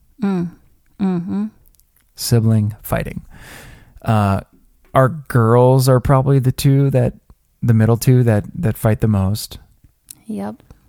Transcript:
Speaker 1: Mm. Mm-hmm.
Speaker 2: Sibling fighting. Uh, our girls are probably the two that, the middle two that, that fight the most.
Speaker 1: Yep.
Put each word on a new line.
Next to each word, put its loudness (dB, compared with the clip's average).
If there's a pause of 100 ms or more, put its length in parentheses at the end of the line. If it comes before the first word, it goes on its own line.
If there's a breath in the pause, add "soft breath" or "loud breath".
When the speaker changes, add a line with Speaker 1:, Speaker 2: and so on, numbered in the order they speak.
(220)
Speaker 1:
Mm. -4 (480)
Mm-hmm. -4 (720)
Speaker 2:
Sibling 0
fighting. -8 (760 loud breath)
Uh, 0 (520)
our 2
girls 2
are 4
probably 2
the 0
two 0
that, 0 (480)
the 2
middle 2
two 2
that, 0 (100)
that -4
fight -2
the 0
most. -2 (680)
Speaker 1:
Yep. -12 (280)